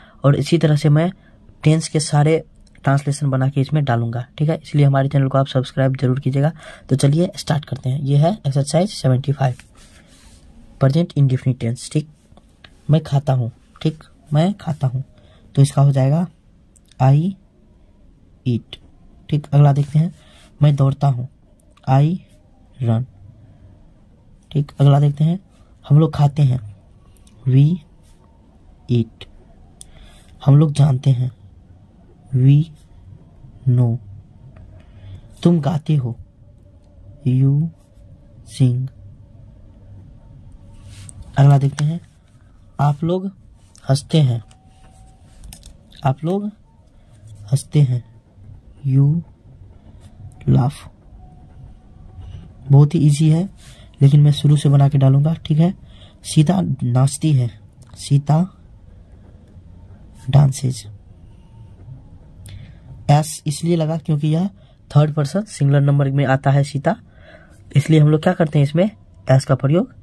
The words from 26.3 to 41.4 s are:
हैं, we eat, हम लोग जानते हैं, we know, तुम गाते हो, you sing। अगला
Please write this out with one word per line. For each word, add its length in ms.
हैं, 320
we 300
eat, 340
हम 120
लोग 140
जानते 380
हैं, 220
we 280
know, 280
तुम 160
गाते 360
हो, 220
you 400
sing। 300
अगला 200